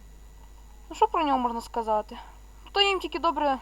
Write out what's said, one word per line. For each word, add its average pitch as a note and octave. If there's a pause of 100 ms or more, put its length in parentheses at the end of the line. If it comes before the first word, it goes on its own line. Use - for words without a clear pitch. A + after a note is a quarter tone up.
(920)
Ну, E4
що A4
про E4+
нього C#4
можна A#3
сказати? A3 (540)
То G4
їм G4
тільки E4
добре, C#4+